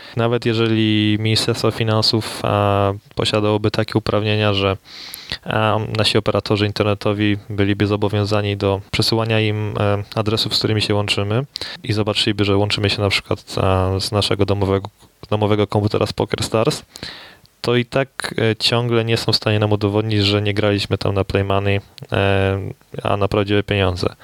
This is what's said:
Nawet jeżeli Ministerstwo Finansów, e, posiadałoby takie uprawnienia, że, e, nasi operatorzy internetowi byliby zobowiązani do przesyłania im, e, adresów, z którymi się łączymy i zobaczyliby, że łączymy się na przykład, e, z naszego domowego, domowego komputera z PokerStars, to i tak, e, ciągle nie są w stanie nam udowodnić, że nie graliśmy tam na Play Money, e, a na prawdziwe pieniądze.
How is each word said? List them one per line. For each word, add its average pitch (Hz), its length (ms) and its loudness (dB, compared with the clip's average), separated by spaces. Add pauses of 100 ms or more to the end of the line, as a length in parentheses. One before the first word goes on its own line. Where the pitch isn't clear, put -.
(180)
Nawet 117 280 0
jeżeli 110 760 2
Ministerstwo 110 520 0
Finansów, 110 720 0
e, 101 540 2 (180)
posiadałoby 107 560 0
takie - 240 -2
uprawnienia, 107 580 2
że, 98 240 0 (680)
e, 110 400 0 (120)
nasi 107 200 0
operatorzy 104 480 0
internetowi 104 720 0 (120)
byliby 101 380 2
zobowiązani 104 720 0
do 98 240 0 (100)
przesyłania 113 480 0
im, 107 400 -2
e, 101 240 0 (120)
adresów, 107 400 -2
z - 20 -2
którymi 107 240 0
się 104 140 0
łączymy 104 500 -2 (380)
i 107 100 -4
zobaczyliby, 104 520 0
że 98 120 4
łączymy 104 320 0
się - 120 -2
na 101 80 2
przykład, - 300 -2 (180)
e, 95 440 2
z - 100 -6
naszego 101 340 0
domowego, 98 440 0 (400)
domowego 104 380 2
komputera 104 380 0
z - 80 -6
PokerStars, - 680 -2 (800)
to 120 140 0
i 123 100 2
tak, - 520 -4
e, 110 180 2
ciągle 117 500 0
nie 113 120 0
są - 140 -2
w 101 40 2
stanie 107 240 0
nam 107 120 2
udowodnić, 104 520 2
że 101 180 2
nie 104 120 0
graliśmy 101 440 0
tam 101 180 -2
na 95 80 2
Play 98 200 0
Money, 98 360 0 (320)
e, 98 480 2 (440)
a 101 140 0
na 101 100 0
prawdziwe 104 360 0
pieniądze. 92 440 0 (160)